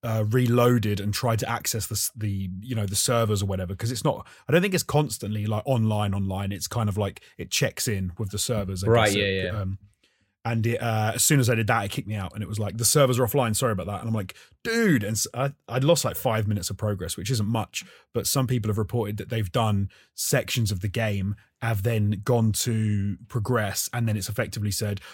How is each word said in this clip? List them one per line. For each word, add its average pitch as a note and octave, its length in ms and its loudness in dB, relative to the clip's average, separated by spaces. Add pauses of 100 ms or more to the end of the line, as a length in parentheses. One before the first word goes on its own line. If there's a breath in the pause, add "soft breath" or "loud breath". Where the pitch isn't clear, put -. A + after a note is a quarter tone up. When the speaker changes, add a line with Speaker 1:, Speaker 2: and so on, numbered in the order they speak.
Speaker 1:
uh, A2 260 0
reloaded A#2+ 680 4
and G2+ 140 -2
tried A2+ 240 0
to - 100 -2
access - 380 -4
the, - 80 -8
s-, - 220 -2
the, G2 340 -4 (100)
you A#2+ 140 -8
know, G#2+ 140 -2
the G2 80 -6
servers A2 480 2
or - 20 0
whatever, F#2+ 300 -4
'cause A2+ 160 -4
it's B2 120 -6
not, - 240 -2 (220 loud breath)
I - 20 -4
don't F3 120 6
think G3+ 100 0
it's F3+ 80 0
constantly, G#2+ 640 0
like, G#2+ 220 0
online, G#2+ 480 2
online. G2 360 -2
It's F#2+ 140 -6
kind A2+ 240 -2
of F#2+ 80 -2
like G2+ 240 -4 (160 loud breath)
it F2+ 140 -12
checks - 360 -2
in F#2+ 300 -2
with G#2 140 -6
the G#2 80 -6
servers, F#2+ 440 -4
I G2+ 40 0
Speaker 2:
Right, A2+ 220 6
Speaker 1:
guess, G2+ 60 2
Speaker 2:
yeah, G2+ 100 2
Speaker 1:
it, F#2+ 180 0 (100)
Speaker 2:
yeah. G2+ 80 -4
Speaker 1:
um, F#2+ 160 -4 (640)
and A#2 220 0
it, A#2 160 0
uh, A2 320 0
as - 100 0
soon D3 160 6
as B2 120 4
I A#2 40 2
did A2 120 0
that, A2+ 180 2
it G2 60 -6
kicked - 160 -6
me G#2+ 80 -4
out, F#2+ 180 -6
and A2 80 -8
it G2 80 -8
was G#2 80 -6
like, G2+ 200 -4
"The A2+ 80 0
servers B2+ 340 4
are B2+ 80 4
offline, A#2 280 0
sorry A#2 180 2
about F2+ 120 -4
that." G2+ 140 -6
And A2+ 100 -8
I'm A2+ 60 -2
like, G2 200 -6 (280 loud breath)
"Dude." A3 400 2
And G#2 100 -2
s-, - 220 -2
I, C#3 180 -2 (140)
I'd B2+ 160 0
lost, D#3 200 4
like, G#2+ 120 -2
five A2 320 0
minutes G2+ 240 -2
of F#2+ 60 -8
progress, G2 380 -4
which F#2+ 140 -6
isn't G#2 180 0
much, A2+ 360 -2 (280 loud breath)
but A2+ 140 -2
some C3 220 2
people A2+ 220 0
have G#2+ 100 0
reported G#2+ 380 -2
that G#2 120 -10
they've A2 220 -2
done G#2+ 380 2 (260 soft breath)
sections A#2 560 0
of F#2 80 -2
the G#2+ 80 -2
game, G#2 480 -2 (260 soft breath)
have A2+ 220 0
then G#2+ 400 2
gone A2+ 300 4
to G#2 640 0 (100)
progress, G#2+ 640 0
and A#2+ 140 0
then G#2+ 100 0
it's F#2 120 -6
effectively G#2 420 -4
said, G2+ 280 -4 (140)